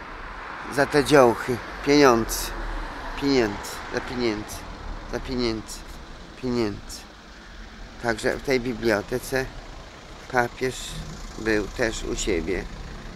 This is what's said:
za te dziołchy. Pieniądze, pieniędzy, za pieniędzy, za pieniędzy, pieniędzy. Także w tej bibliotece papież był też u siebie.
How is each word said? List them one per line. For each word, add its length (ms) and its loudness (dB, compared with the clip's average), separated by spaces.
za 120 4
te 180 4
dziołchy. 540 8
Pieniądze, 520 8
pieniędzy, 500 2
za 80 -2
pieniędzy, 540 -2
za 80 -4
pieniędzy, 600 -4
pieniędzy. 580 -2
Także 340 0
w 60 -8
tej 160 2
bibliotece 840 0
papież 440 0
był 280 2
też 360 -2
u 120 -4
siebie. 480 0